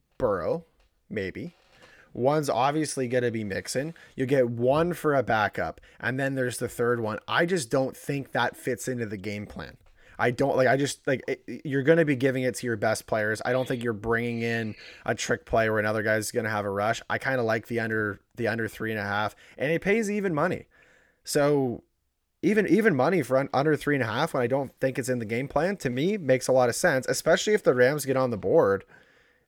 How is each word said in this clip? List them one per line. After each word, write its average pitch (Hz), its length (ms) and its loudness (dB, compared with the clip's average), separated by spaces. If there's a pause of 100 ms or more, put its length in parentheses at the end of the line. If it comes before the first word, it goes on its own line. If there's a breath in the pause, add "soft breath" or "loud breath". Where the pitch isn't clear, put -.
(180)
Burrow, 110 480 -2 (420)
maybe. 98 460 -8 (640 soft breath)
One's 143 320 0
obviously 135 600 0
gonna 120 240 0
be 110 120 -4
Mixon. 107 520 -6 (200 loud breath)
You 131 120 -2
get 127 200 4
one 131 460 2
for 147 220 0
a 127 80 2
backup, 101 580 0 (180 soft breath)
and 127 200 -2
then 135 160 -2
there's 123 240 -2
the 120 100 -4
third 120 300 0
one. 107 180 -4 (100)
I 151 200 2
just 165 240 -2
don't 135 260 0
think 139 360 -6
that 120 220 0
fits - 320 -6
into 120 200 -4
the 104 100 -8
game 104 300 -8
plan. - 300 -14 (420 soft breath)
I 120 100 2
don't, 135 260 0
like, 131 120 4
I 123 100 4
just, 139 300 -4
like, 135 200 0
it, - 380 -8
you're 139 160 0
gonna 165 240 4
be 143 100 2
giving 131 280 0
it 127 100 0
to - 140 -8
your 117 100 -2
best 110 300 -2
players. 107 360 -2
I - 80 -2
don't 127 160 0
think 120 160 -4
you're 117 100 -2
bringing 113 500 -4
in 113 320 -4 (320 loud breath)
a 113 80 -2
trick - 280 -4
play 113 280 2
where 110 80 2
another 107 240 0
guy's 107 260 0
gonna 110 220 -2
have 104 140 -2
a 101 40 -4
rush. 101 400 -2
I - 80 -2
kinda 131 240 -2
like 110 240 -2
the 117 140 -4
under, 110 400 -2 (160)
the 113 120 -2
under 110 200 -2
three 110 240 -6
and 110 80 -4
a 101 40 -4
half, 101 320 -2 (220 loud breath)
and 139 140 -2
it 170 100 0
pays 202 300 0
even 196 240 -2
money. 156 320 -2 (560 soft breath)
So 143 580 2 (640)
even, 202 240 4
even 208 280 6
money 151 280 2
for 127 140 2
un-, 135 180 0
under 147 200 4
three 147 200 0
and 131 80 0
a 113 40 0
half 131 280 -2
when 131 80 2
I 120 40 2
don't 131 320 -2
think 135 200 -2
it's 123 100 -4
in 127 80 0
the 113 80 -6
game 117 220 -4
plan, 175 300 0
to - 120 -4
me, 156 300 -2
makes 131 280 2
a - 40 2
lot 127 180 6
of 113 60 0
sense, 135 320 2
especially 180 480 2
if - 80 -2
the 156 100 6
Rams 135 320 4
get 131 120 0
on 131 120 2
the 113 80 -2
board, 98 480 4 (640 soft breath)